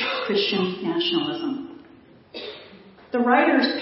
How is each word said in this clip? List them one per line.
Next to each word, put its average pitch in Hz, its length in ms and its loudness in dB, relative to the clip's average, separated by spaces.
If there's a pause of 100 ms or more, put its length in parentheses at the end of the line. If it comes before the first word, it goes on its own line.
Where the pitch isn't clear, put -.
(240)
Christian 196 600 0
nationalism. 311 1000 -2 (1300)
The 247 80 0
writers 262 480 4 (160)